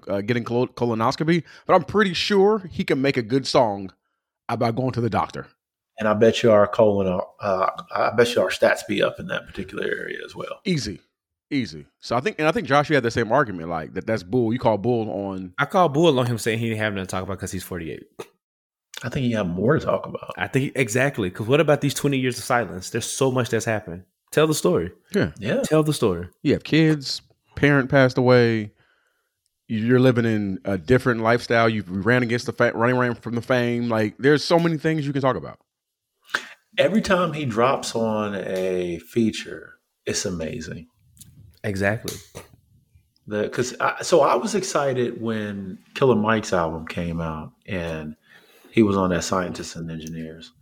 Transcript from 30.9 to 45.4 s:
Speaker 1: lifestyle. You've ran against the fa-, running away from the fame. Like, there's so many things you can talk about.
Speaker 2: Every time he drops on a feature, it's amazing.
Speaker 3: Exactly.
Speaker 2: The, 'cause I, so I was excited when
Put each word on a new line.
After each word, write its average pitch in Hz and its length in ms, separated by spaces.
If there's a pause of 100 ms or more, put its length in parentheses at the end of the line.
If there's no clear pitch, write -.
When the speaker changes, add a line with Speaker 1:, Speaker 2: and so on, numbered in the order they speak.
Speaker 1:
lifestyle. 117 480
You've 104 180 (160)
ran 123 180
against 120 220
the 117 80
fa-, 120 220
running 117 220
away 123 180
from 113 220
the 117 60
fame. 120 460
Like, 110 300
there's 139 260
so 170 140
many 170 180
things 160 300
you 143 80
can 135 80
talk 131 140
about. 65 220 (1160)
Speaker 2:
Every 196 240
time 180 320
he 151 140
drops 123 500
on 107 380
a 92 640
feature, 82 800 (260)
it's - 220
amazing. 82 600 (760)
Speaker 3:
Exactly. 104 520 (1120)
Speaker 2:
The, 104 240
'cause - 300
I, - 220
so 170 200
I 151 140
was 226 180
excited 139 640
when 104 580 (160)